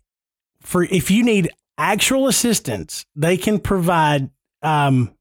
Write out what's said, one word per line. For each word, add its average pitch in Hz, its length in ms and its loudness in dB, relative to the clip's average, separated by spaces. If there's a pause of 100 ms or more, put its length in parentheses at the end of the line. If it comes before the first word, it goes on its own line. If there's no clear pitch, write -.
(600)
for, 180 220 -2
if 180 260 -2
you 214 140 2
need 208 260 2 (300)
actual 220 480 0
assistance, 139 880 -4
they 165 220 0
can 208 200 0
provide, 160 720 0 (320)
um, 143 600 0